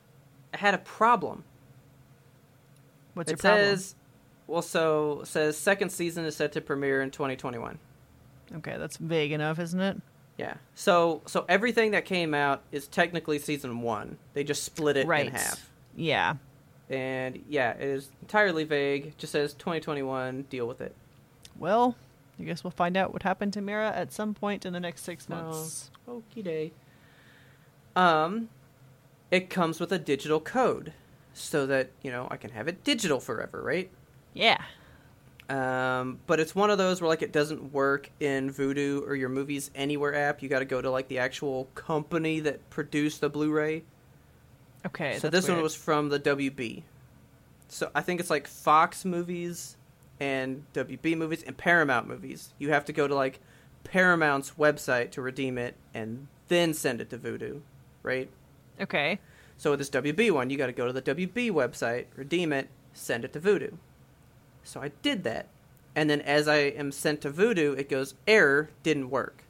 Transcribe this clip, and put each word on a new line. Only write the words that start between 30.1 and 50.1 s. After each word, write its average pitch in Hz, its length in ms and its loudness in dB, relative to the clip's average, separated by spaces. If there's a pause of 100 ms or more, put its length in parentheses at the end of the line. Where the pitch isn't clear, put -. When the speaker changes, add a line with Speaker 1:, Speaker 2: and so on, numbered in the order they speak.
Speaker 1:
code 160 520 0 (400)
so - 340 -2
that, 135 240 0 (120)
you 135 80 -8
know, 123 200 -6
I 175 60 -8
can 110 140 -14
have 120 180 -6
it 180 160 -6
digital 202 360 0
forever, - 420 -6
right? 175 280 -2 (420)
Speaker 2:
Yeah. - 300 2 (840)
Speaker 1:
Um, 127 800 0
but 156 140 4
it's 156 140 -2
one 202 160 4
of 208 80 4
those 185 220 2
where, 170 80 2
like, 160 140 2
it - 100 -2
doesn't 147 400 0
work 139 460 2
in 135 340 0
Vudu 139 540 0
or 143 80 -2
your 131 140 -2
Movies 139 460 -4
Anywhere 143 400 -2
app. 147 280 0
You 135 60 -6
gotta 131 160 2
go 135 180 -2
to, 131 80 0
like, 131 180 -2
the 127 100 -4
actual 131 560 -2
company 160 640 -2
that 151 300 -4
produced 147 500 -2
the 147 80 2
Blu-ray. 151 560 0 (1000)
Speaker 2:
Okay, 139 320 -4
Speaker 1:
So 151 100 0
Speaker 2:
that's 180 160 4
Speaker 1:
this - 40 0
one 180 100 2
Speaker 2:
weird. 165 60 2
Speaker 1:
was 156 100 -2
from 147 340 0
the 143 100 2
W 143 320 0
B. 131 340 -8 (840)
So - 260 -6
I 147 60 2
think 175 200 -2
it's, 180 100 -6
like, 147 160 0
Fox 160 580 4
Movies 175 720 -6 (420)